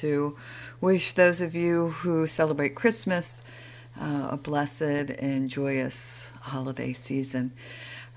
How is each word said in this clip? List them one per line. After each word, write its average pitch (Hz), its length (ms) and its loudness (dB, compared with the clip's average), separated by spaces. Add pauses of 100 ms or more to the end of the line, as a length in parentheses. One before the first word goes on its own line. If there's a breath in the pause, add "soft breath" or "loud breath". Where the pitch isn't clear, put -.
to 147 340 2 (440 loud breath)
wish 185 320 4
those 175 280 6
of 170 140 -2
you 170 360 4
who 160 360 2
celebrate 151 480 2
Christmas, 185 680 0 (600 loud breath)
uh, 143 320 -2
a 143 40 -2
blessed 147 460 -2
and 139 680 0
joyous 135 800 -2 (120)
holiday 131 520 -4
season. 131 580 -2 (680 loud breath)